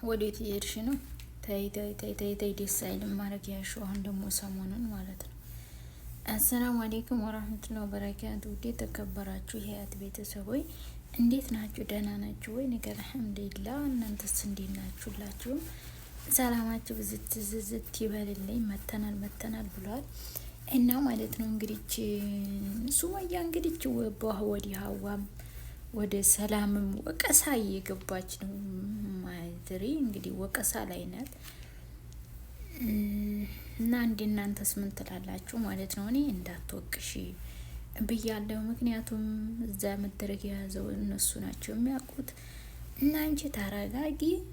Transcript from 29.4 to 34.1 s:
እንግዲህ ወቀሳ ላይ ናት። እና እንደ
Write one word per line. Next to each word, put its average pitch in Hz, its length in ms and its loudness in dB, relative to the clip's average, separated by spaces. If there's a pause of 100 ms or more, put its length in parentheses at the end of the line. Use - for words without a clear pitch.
እንግዲህ 208 400 2
ወቀሳ 196 480 2
ላይ 180 200 -4
ናት። 196 260 -6 (2500)
እና 233 260 4
እንደ 220 220 4